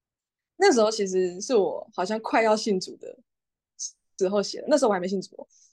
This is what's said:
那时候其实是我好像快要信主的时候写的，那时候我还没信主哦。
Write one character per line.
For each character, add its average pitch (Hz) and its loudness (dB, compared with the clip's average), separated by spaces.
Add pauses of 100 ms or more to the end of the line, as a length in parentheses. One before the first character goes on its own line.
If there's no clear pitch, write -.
(580)
那 392 6
时 240 6
候 214 4
其 208 -2
实 185 -2
是 240 -2
我 180 0
好 175 -2
像 220 -4
快 226 0
要 214 4
信 214 0
主 - -10
的 - -18 (1000)
时 185 2
候 202 0
写 - -10
的， - -12
那 294 4
时 285 0
候 233 4
我 202 2
还 180 -2
没 180 -6
信 190 -4
主 - -14
哦。 - -18 (260)